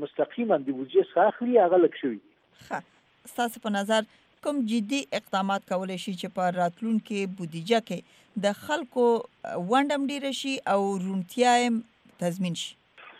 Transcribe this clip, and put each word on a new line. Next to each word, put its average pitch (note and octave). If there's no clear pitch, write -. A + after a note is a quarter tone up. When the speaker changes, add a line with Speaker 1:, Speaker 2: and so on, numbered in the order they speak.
Speaker 1:
مستقیماً F3
د C3+
بودیجې C3+
څخه -
اخلي، A#3
هغه F3+
لږ E3
شوی B2
دی. -
Speaker 2:
ښه. -
ستاسو A#3+
په A3
نظر G#3
کوم C#4+
جدي A3
اقدامات G3
کولی F#3
شي F#3
چې F3+
په F3+
راتلونکي G3+
بودیجه F#3
کې F3+
د G3+
خلکو C4
ونډه B3+
هم C#4
ډیره C#4
شي C4+
او G3
روڼتیا F#3+
هم A#3
تضمین F3
شي؟ -